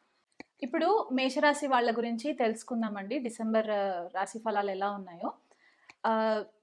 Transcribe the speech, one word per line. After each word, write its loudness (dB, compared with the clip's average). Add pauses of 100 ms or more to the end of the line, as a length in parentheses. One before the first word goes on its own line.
(600)
ఇప్పుడు 2
మేషరాశి 2
వాళ్ళ 2
గురించి -2
తెలుసుకుందామండి, -2
డిసెంబర్, 0
ఆ, 0
రాశి -4
ఫలాలు 0
ఎలా -2
ఉన్నాయో. -8 (720)
ఆ, 2 (200)